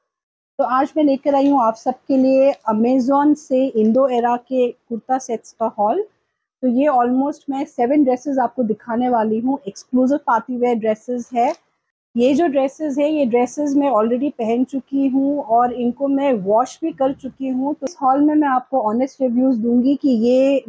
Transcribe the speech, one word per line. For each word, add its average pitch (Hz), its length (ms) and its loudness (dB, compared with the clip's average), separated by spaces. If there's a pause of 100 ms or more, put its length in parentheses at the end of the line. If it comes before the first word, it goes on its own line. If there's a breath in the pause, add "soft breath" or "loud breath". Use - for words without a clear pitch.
(580)
तो 277 60 0
आज 254 340 0
मैं 311 60 2
लेकर 277 320 0
आई 277 140 2
हूँ 277 140 2
आप 226 120 0
सबके 262 420 -4
लिए 269 360 4
Amazon 262 840 0
से 262 300 -2
Indo 226 420 2
era 240 300 0
के 247 340 -2
कुर्ता - 460 -8
sets - 360 -10
का 226 120 -4
हॉल। 226 380 -2 (580)
तो 254 60 -2
ये 254 200 2
almost 254 640 0
मैं 277 160 -6
seven 277 380 0
dresses 262 340 0
आपको 254 260 -2
दिखाने 233 460 -4
वाली 220 300 0
हूँ, 262 280 -2
Exclusive 254 600 -2
party 247 300 -2
wear 240 180 0
dresses 220 580 -6
है। 254 340 -2 (500)
ये 247 160 4
जो 330 140 2
dresses 277 500 -2
है, 294 120 0
ये 302 160 0
dresses 247 500 -2
मैं 285 140 2
already 233 420 0
पहन 233 320 -2
चुकी 277 440 -4
हूँ 269 360 -2
और 240 300 2
इनको 240 340 -4
मैं 277 260 0
wash 214 480 -2
भी 330 100 -4
कर 269 220 -2
चुकी 269 340 -10
हूँ। 262 280 -4
तो 269 120 -10
इस 262 140 -10
haul 269 200 2
में 302 140 2
मैं 302 120 2
आपको 254 340 -2
honest 233 400 -2
reviews 254 360 0
दूंगी 240 380 2
कि 277 140 -2
ये 254 580 2